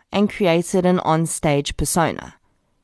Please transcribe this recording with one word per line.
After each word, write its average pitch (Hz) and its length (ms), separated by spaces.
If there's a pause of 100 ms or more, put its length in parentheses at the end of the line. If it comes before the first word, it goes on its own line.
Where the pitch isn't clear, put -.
(120)
and 202 180
created 175 560
an 180 140
onstage 160 800
persona. 147 580 (480)